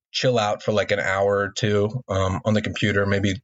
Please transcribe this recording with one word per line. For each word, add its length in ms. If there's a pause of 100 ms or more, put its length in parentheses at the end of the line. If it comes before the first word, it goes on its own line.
(120)
chill 260
out 240
for, 100
like, 200
an 80
hour 380
or 120
two, 580
um, 360
on 100
the 80
computer, 440
maybe 380